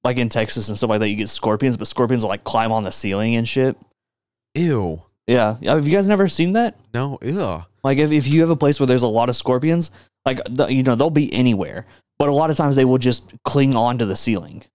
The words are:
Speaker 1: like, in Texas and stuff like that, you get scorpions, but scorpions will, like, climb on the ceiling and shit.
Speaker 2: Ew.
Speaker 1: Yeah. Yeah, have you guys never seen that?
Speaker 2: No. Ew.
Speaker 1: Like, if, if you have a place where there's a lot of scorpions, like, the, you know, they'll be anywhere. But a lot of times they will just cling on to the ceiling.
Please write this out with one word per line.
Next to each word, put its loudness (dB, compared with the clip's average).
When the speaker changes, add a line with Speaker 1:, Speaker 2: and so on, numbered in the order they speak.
Speaker 1:
like, -2
in -2
Texas -4
and -6
stuff -2
like 0
that, 0
you -2
get -6
scorpions, -2
but -8
scorpions 0
will, -2
like, -6
climb 0
on -2
the -6
ceiling -2
and -2
shit. 0
Speaker 2:
Ew. -2
Speaker 1:
Yeah. 2
Yeah, 2
have 0
you 2
guys 2
never 2
seen 0
that? -2
Speaker 2:
No. -4
Ew. -4
Speaker 1:
Like, 2
if, 2
if 2
you 4
have 2
a 2
place 2
where 2
there's 4
a 2
lot 2
of -4
scorpions, 0
like, -2
the, 0
you 2
know, 2
they'll 2
be 0
anywhere. 0
But 0
a 0
lot 2
of 0
times 2
they 6
will 4
just -2
cling 2
on 2
to -2
the -2
ceiling. -4